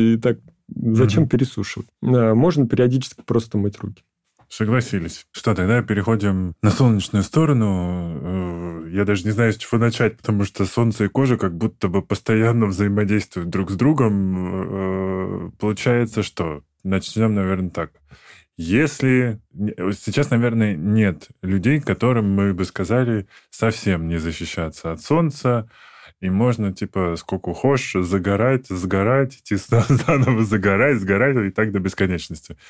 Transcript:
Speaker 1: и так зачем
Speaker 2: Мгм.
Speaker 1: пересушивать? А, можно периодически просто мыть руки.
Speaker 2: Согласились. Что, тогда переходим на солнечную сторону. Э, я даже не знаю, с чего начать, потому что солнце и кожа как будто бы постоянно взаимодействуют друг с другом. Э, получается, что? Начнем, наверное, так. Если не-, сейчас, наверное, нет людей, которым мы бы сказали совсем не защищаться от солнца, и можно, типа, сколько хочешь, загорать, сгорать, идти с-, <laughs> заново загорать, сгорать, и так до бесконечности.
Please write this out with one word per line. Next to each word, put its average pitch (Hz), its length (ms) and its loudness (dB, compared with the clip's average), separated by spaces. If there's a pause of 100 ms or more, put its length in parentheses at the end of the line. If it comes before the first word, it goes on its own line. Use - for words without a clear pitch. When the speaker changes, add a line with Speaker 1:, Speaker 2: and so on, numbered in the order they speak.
(140)
Speaker 1:
и 113 40 2
так 117 220 0 (340)
зачем 113 500 2
Speaker 2:
Мгм. - 60 0
Speaker 1:
пересушивать? 120 580 -2 (140)
А, 120 340 4
можно 143 320 4
периодически 123 580 0
просто 113 320 -2
мыть 104 220 -2
руки. 101 240 -12 (460)
Speaker 2:
Согласились. 110 840 -2
Что, - 240 -2
тогда 101 260 2
переходим 101 800 0
на 107 100 4
солнечную 107 520 2
сторону. 92 960 0
Э, 85 720 -6
я 98 140 0
даже 98 180 0
не 107 80 -2
знаю, 110 220 2
с - 40 -2
чего - 220 -2
начать, 113 380 0
потому 101 260 0
что 98 220 -2
солнце 110 400 0
и - 20 -2
кожа 131 300 2
как 90 180 -2
будто 107 320 -4
бы 92 140 0
постоянно 110 640 0
взаимодействуют 101 840 0
друг 92 220 -4
с 98 40 -4
другом. 95 1700 0
Э, 87 100 -14
получается, 113 640 0
что? 82 420 -6 (200)
Начнем, 101 500 -2
наверное, 95 360 -2
так. 82 220 -6 (640)
Если 127 840 0 (140)
не-, 202 200 -4 (200)
сейчас, 135 380 -2
наверное, 113 440 2
нет 98 540 0 (120)
людей, 98 380 2
которым 117 500 0
мы 98 240 2
бы 92 120 -2
сказали 110 600 -2 (240)
совсем 92 580 0
не 85 100 -2
защищаться 80 720 -6
от 80 100 -8
солнца, 127 680 0 (500)
и 95 100 -4
можно, 101 440 0
типа, 92 440 -4
сколько 90 360 -6
хочешь, 131 520 0
загорать, 101 600 0
сгорать, 98 720 0
идти - 180 -6
с-, 98 120 -6
<laughs> 117 200 2 (180)
заново 127 380 2
загорать, 104 560 2
сгорать, 101 380 2
и 101 140 0
так 107 200 0
до 98 80 -2
бесконечности. 90 760 -4 (120)